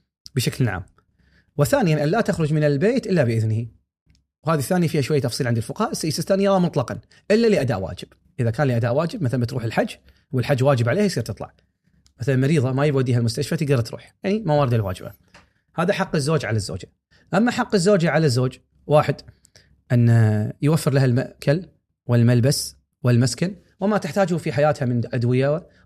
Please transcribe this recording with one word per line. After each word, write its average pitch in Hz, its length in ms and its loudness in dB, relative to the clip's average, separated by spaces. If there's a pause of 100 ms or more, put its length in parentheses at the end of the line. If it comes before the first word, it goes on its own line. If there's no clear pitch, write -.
(340)
بشكل 127 340 -2
عام. 92 140 -6 (760)
وثانيًا، 151 480 2
أن 147 40 0
لا 220 120 0
تخرج 165 320 -2
من 151 120 0
البيت 165 420 0
إلا 175 180 2
بإذنه. 113 420 -2 (800)
وهذه 160 120 0
الثانية 175 300 0
فيها 156 120 -2
شوية 139 200 0
تفصيل 123 260 -4
عند 117 100 0
الفقهاء. 214 340 -4
السيستاني 190 540 -2
يرى 196 160 4
مطلقًا 147 380 -2 (320)
إلا 226 160 4
لأداء 131 340 2
واجب. 90 280 -10 (320)
إذا 113 100 0
كان 143 160 0
لأداء 120 280 0
واجب، 170 280 -2
مثلًا 127 180 -2
بتروح 117 240 -4
الحج 190 260 -2 (420)
والحج 123 300 0
واجب 127 260 2
عليها، 185 160 0
يصير 143 180 -2
تطلع. - 320 -10 (640)
مثلًا 135 160 0
مريضة 131 360 2
ما 139 140 0
يبوديها 131 320 0
المستشفى، 120 380 -2
تقدر 139 240 0
تروح، - 340 -8 (100)
يعني 208 220 -2
موارد 143 280 2
الواجبة. 98 380 -4 (640)
هذا 175 160 0
حق 185 240 -2
الزوج 143 280 0
على 110 120 -2
الزوجة. 92 320 -6 (460)
أما 233 160 2
حق 240 240 -4
الزوجة 175 360 4
على 160 160 2
الزوج، 127 300 0 (300)
واحد، 147 340 2 (720)
أن 117 600 4 (100)
يوفر 151 300 0
لها 135 120 2
المأكل 139 600 -2 (400)
والملبس 120 720 2 (260)
والمسكن 123 520 0 (260)
وما 202 180 0
تحتاجه 185 360 -2
في 160 180 -4
حياتها 143 340 0
من 120 280 -2
أدوية 131 520 0 (200)